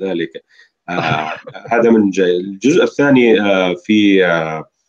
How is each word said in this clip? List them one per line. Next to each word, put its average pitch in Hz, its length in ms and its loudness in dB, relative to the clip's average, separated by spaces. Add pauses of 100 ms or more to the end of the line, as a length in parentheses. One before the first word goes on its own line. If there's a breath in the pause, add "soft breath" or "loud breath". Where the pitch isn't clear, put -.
ذلك. 87 420 -8 (460 soft breath)
آه، 80 420 -4 (140)
<laughs> 98 260 -18
هذا 117 180 2
من 104 200 4
جاي. 90 280 0
الجزء 98 460 0
الثاني، 123 580 2
آه، 95 320 0
في، 101 520 2
آه، 80 400 -4 (240)